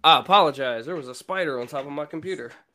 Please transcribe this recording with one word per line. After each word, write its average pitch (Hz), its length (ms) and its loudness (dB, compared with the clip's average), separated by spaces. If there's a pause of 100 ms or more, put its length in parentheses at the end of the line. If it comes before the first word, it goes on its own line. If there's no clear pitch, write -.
I 156 160 8
apologize. 131 640 2
There 170 100 -6
was 139 140 -10
a 123 60 -14
spider 165 440 -4
on 120 80 -6
top 135 180 -8
of 143 60 -12
my 147 140 -6
computer. 151 460 -10 (240)